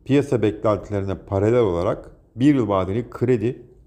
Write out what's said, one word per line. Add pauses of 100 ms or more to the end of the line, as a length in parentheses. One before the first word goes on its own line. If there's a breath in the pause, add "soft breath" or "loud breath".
piyasa
beklentilerine
paralel
olarak (240)
bir
yıl
vadeli
kredi (260)